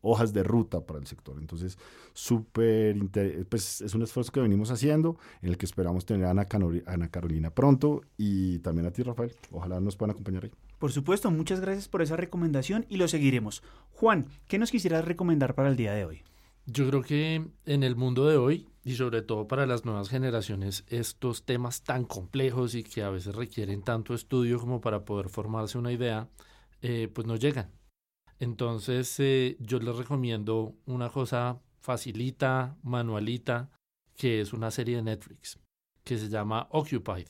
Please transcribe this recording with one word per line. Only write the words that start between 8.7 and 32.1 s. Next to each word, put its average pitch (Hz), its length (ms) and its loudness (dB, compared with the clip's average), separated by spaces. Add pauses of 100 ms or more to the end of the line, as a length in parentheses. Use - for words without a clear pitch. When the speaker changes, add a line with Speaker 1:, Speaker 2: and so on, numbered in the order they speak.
Speaker 1:
a 90 40 -2
ti, 120 120 -4
Rafael. 120 300 -4 (180)
Ojalá 90 280 -4
nos 98 160 -2
puedan 107 160 -2
acompañar 95 340 -6
ahí. - 60 -12 (280)
Speaker 2:
Por 143 120 -2
supuesto, 175 400 2
muchas 165 300 0
gracias 196 260 -4
por 180 140 -2
esa 160 160 0
recomendación 170 720 0
y 196 80 -6
lo 180 100 4
seguiremos. 131 560 2 (300)
Juan, 202 340 4 (200)
¿qué 196 120 0
nos 226 120 0
quisieras 170 340 2
recomendar 170 500 2
para 139 140 4
el 135 80 4
día 107 160 0
de 101 120 -2
hoy? 78 160 -12 (460)
Speaker 3:
Yo 127 220 0
creo 135 120 2
que 160 460 0 (180)
en 143 180 2
el 127 120 4
mundo 127 320 4
de 151 100 10
hoy, 139 300 4 (160)
y 127 120 -2
sobre 120 260 0
todo 107 260 -2
para 135 180 2
las 120 200 0
nuevas 101 240 -2
generaciones, 110 800 -2
estos 117 540 -4
temas 120 400 -4
tan 127 220 -2
complejos 120 720 -2
y 117 80 -4
que - 200 -6
a 101 60 -2
veces 95 260 -6
requieren 101 480 -6
tanto 117 300 -2
estudio 120 460 0
como 120 220 -4
para 104 240 -2
poder 98 240 -4
formarse 110 480 -4
una 120 140 -2
idea, 120 360 -2 (540)
eh, 117 320 -4
pues 113 120 -4
no 113 100 -2
llegan. 123 360 0 (680)
Entonces, 120 800 -2
eh, 135 400 4
yo 120 200 -2
les 117 160 -4
recomiendo 113 760 -2 (120)
una 123 240 -4
cosa 123 500 -2 (200)
facilita, 131 1040 -2